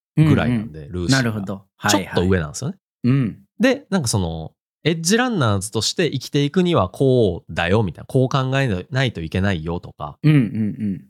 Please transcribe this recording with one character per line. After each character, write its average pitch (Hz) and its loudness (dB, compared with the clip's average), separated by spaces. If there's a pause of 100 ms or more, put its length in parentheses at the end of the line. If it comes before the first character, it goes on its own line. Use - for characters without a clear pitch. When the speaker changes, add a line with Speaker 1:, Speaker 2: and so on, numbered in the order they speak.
(160)
Speaker 1:
ぐ 156 6
ら 87 2
い 123 0
な 123 0
ん 107 -6
で、 - -16
Speaker 2:
う - -16
ん 73 -18
う - -18
ん。 - -14
Speaker 1:
ル 87 -4
ー - -4
シ 135 4
ー 135 4
が。 - 4
Speaker 2:
な 131 2
る 113 -2
ほ 107 -6
ど。 98 -10 (120)
は 104 -2
い 101 4
は 101 2
い。 90 -6
Speaker 1:
ち - -12
ょ - -14
っ - -12
と 92 2
上 92 2
な 76 -4
ん - -10
で - -16
す - -8
よ 156 -4
ね。 - -14 (280)
Speaker 2:
う 120 4
ん。 131 -2 (220)
Speaker 1:
で、 262 2
な 190 0
ん 160 0
か 117 -2
そ 107 0
の、 82 -4 (320)
エ 156 2
ッ 165 -2
ジ 175 2
ラ 247 0
ン 214 -2
ナ 110 2
ー - 0
ズ 95 -8
と 110 -2
し - -4
て 170 0
生 135 -4
き - -14
て 143 0
い 143 -2
く 185 2
に 175 2
は 95 2
こ 123 2
う 82 -12
だ 82 0
よ 107 4
み 95 -2
た - -14
い - -
な、 - -16
こ 131 2
う - -2
考 131 0
え 98 -2
な 135 0
い 120 -2
と 87 -8
い 82 -6
け 92 0
な 98 2
い 80 -4
よ 85 -4
と - -18
か、 73 -12
Speaker 2:
う 147 4
ん - 6
う 151 6
ん - -
う 135 4 (560)
ん。 - -18